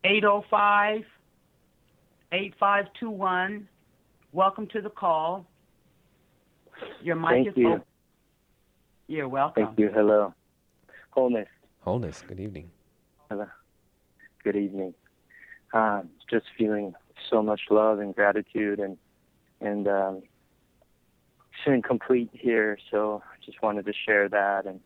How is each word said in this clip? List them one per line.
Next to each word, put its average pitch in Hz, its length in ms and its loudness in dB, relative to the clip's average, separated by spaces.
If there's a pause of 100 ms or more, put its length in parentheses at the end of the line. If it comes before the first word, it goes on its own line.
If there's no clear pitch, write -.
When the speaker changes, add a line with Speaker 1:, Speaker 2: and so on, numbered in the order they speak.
Speaker 1:
Eight 202 200 2
oh 208 260 2
five, 208 520 2 (1300)
eight 190 260 -6
five 202 280 2 (120)
two 226 120 -8
one. 190 580 -4 (640)
Welcome 190 360 0
to 220 120 -6
the 208 100 -10
call. 170 560 -2 (1600)
Your 165 140 -2
mic - 140 -2
Speaker 2:
Thank 120 180 6
Speaker 1:
is 95 80 -6
Speaker 2:
you. 120 120 6
Speaker 1:
open. 107 140 2 (1200)
You're 147 220 -6
welcome. 131 380 0
Speaker 2:
Thank 113 120 -4
you. 104 140 4
Hello. 104 420 4 (760)
Wholeness. 120 380 0 (320)
Speaker 3:
Wholeness. 92 460 -6
Good 92 140 -14
evening. 87 300 -12 (600)
Speaker 2:
Hello. 104 160 -8 (960)
Good 101 140 0
evening. 98 380 -4 (800)
Um, 104 340 2 (220)
just 113 160 0 (100)
feeling 104 380 -2 (360)
so 110 120 4
much 107 180 -2 (100)
love 107 280 4
and 101 160 -6
gratitude 104 680 0
and, 98 160 -6 (640)
and, 104 260 -4
um, 98 360 0 (1400)
feeling 131 180 2
complete 120 500 0
here. 110 460 0 (120)
So 107 340 -2
I - 200 -20
just - 180 -12
wanted 104 240 -2
to 104 60 -6
share 104 380 2
that 98 360 0
and 95 200 -12